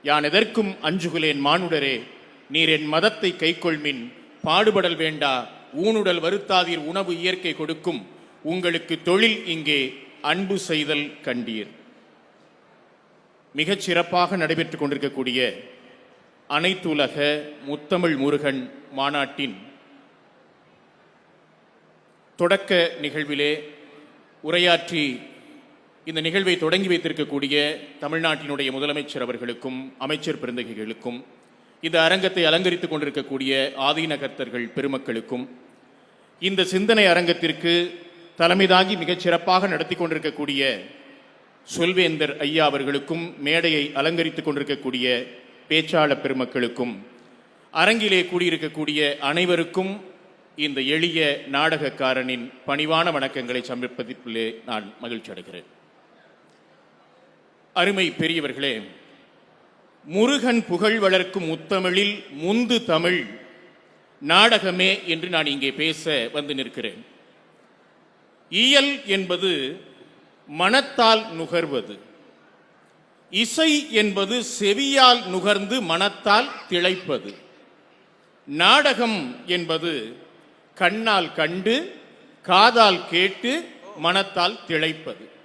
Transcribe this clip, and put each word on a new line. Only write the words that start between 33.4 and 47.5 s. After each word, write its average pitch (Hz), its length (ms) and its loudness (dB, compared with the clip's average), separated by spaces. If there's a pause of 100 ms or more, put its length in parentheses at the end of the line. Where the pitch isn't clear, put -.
ஆதீன 151 420 0
கர்த்தர்கள் 123 560 -8
பெருமக்களுக்கும் 131 760 -6 (920)
இந்த 190 220 2
சிந்தனை 208 420 4
அரங்கத்திற்கு 170 880 2 (400)
தலைமை 185 300 4
தாங்கி 190 300 6
மிகச் 175 240 -4
சிறப்பாக 175 460 2
நடத்தி 175 280 -4
கொண்டிருக்கக்கூடிய 143 880 -2 (840)
சொல்வேந்தர் 165 720 0
ஐயா 151 260 2
அவர்களுக்கும் 143 760 -2
மேடையை 151 560 0
அலங்கரித்துக் 160 500 -2
கொண்டிருக்கக்கூடிய 127 840 -2 (420)
பேச்சாளர் 156 520 2
பெருமக்களுக்கும் 123 840 -4 (680)